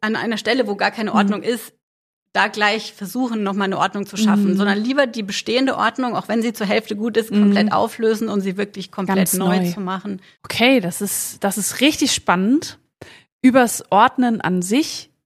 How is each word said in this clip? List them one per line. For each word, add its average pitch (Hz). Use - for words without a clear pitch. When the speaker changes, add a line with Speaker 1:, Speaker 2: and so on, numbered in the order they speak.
Speaker 1:
an 214
einer 208
Stelle, 247
wo 202
gar 202
keine 214
Speaker 2:
Mhm. 214
Speaker 1:
Ordnung 202
ist, 233
da 196
gleich 214
versuchen, 226
nochmal 196
eine 190
Ordnung 196
zu -
schaffen, 202
Speaker 2:
Mhm. 190
Speaker 1:
sondern 202
lieber 262
die 226
bestehende 233
Ordnung, 226
auch -
wenn 220
sie 233
zur 220
Hälfte 214
gut 214
ist, 220
Speaker 2:
Mhm. 208
Speaker 1:
komplett 202
auflösen 220
und 208
sie 185
wirklich 202
komplett 190
Speaker 2:
Ganz 185
Speaker 1:
neu 185
Speaker 2:
neu. 180
Speaker 1:
zu 208
machen. 190
Speaker 2:
Okay, 254
das 175
ist, -
das 196
ist -
richtig 302
spannend. 202
Übers 254
Ordnen 233
an 185
sich, 226